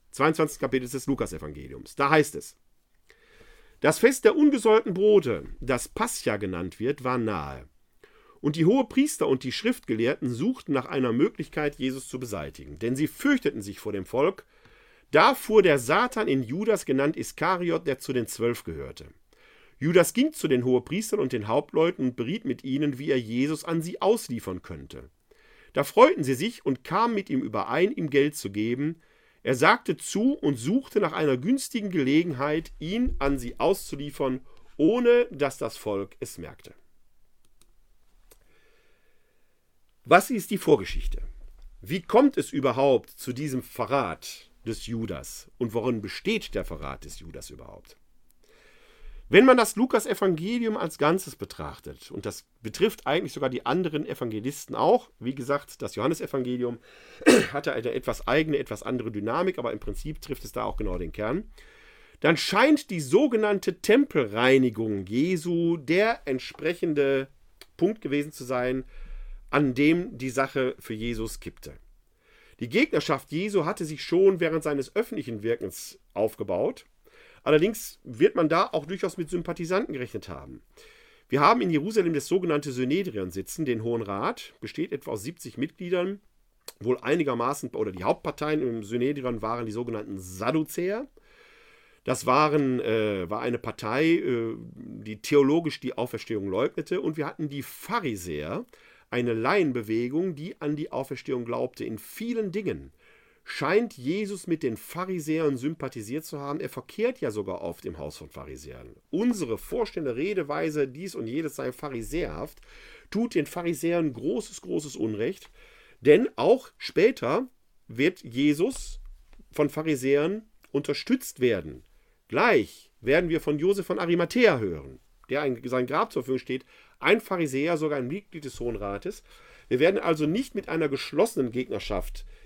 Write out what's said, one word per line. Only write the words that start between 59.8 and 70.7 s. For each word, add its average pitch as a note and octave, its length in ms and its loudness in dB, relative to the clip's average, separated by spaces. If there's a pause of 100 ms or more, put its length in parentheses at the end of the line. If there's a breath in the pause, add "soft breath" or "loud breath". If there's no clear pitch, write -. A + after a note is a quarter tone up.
Prinzip C#3 400 -8
trifft - 240 -8
es - 80 -14
da A2+ 120 -4
auch G2+ 120 -4
genau F#2 220 -2
den E2 140 -6
Kern, B2+ 380 -4 (720 soft breath)
dann D#3 160 6
scheint C4+ 540 4
die F3 100 -2
sogenannte G#3 800 2
Tempelreinigung A#2 1300 4
Jesu E3+ 720 2
der F3 480 2
entsprechende C#3+ 1000 0 (500)
Punkt G#3 240 2
gewesen C#3+ 300 -2
zu C3 120 -14
sein, B2+ 400 -2 (640 soft breath)
an C#3+ 240 4
dem D#3+ 440 2
die C3 120 -6
Sache C3 500 0